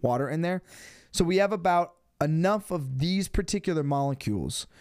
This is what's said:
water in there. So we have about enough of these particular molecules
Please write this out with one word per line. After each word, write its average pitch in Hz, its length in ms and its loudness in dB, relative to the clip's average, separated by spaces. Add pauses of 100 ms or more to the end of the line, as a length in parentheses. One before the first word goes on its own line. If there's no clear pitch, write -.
water 127 260 0
in 156 140 -2
there. 180 220 -2 (480)
So - 120 2
we 180 140 2
have 196 140 4
about 175 420 2 (260)
enough 170 520 2
of 135 280 -4
these 185 280 0
particular 180 560 -2
molecules 139 840 -2 (160)